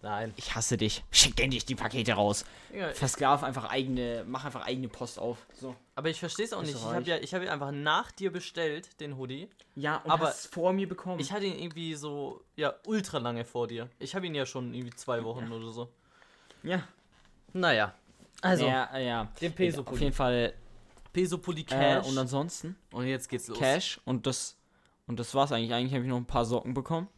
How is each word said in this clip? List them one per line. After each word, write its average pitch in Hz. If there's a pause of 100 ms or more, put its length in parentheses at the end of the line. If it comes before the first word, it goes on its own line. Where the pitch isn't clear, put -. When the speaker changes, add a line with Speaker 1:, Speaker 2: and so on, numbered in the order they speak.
Speaker 1:
Nein. 104
Speaker 2:
Ich -
hasse 113
dich. 107
Schick -
endlich 123
die 131
Pakete 113
raus. 104 (280)
Speaker 1:
Ja, 180
ich -
Speaker 2:
Versklav 139
einfach 131
eigene, 127
mach 131
einfach 127
eigene 127
Post -
auf. 120 (200)
So. 127 (200)
Speaker 1:
Aber 147
ich 160
versteh's 226
auch 190
Speaker 2:
Bist 151
Speaker 1:
nicht. 113
Speaker 2:
du 110
Speaker 1:
Ich -
hab -
Speaker 2:
reich? -
Speaker 1:
ja, -
ich -
hab 180
ja -
einfach 143
nach 151
dir 208
bestellt, 165
den 143
Hoodie. 131 (260)
Speaker 2:
Ja, 147
und 151
Speaker 1:
Aber 160
Speaker 2:
hast -
vor 175
mir 196
bekommen. 180
Speaker 1:
ich 143
hatte 202
ihn 185
irgendwie 160
so, 143 (120)
ja, 151 (120)
ultra 202
lange 117
vor 120
dir. 120 (100)
Ich 135
hab 190
ihn 165
ja 139
schon 123
irgendwie 120
zwei 117
Wochen 117
Speaker 2:
Ja. -
Speaker 1:
oder 113
so. 120 (720)
Speaker 2:
Ja. 175 (720)
Speaker 1:
Naja. 131 (480)
Also, 180
Speaker 2:
Ja, 131
ja. 120 (140)
Speaker 1:
den 165
Peso-Pulli. 143
Speaker 2:
Auf 120
jeden 139
Fall. 123 (580)
Speaker 1:
Peso-Pulli 175
Speaker 2:
Äh, -
Speaker 1:
Cash. 135
Speaker 2:
und 135
ansonsten 143 (160)
Speaker 1:
Und 123
jetzt 131
geht's 123
los. 110
Speaker 2:
Cash 139
und 123
das, - (520)
und 117
das 117
war's 139
eigentlich. 117
Eigentlich 127
hab 127
ich 127
noch 123
ein 120
paar 120
Socken 120
bekommen. 165 (100)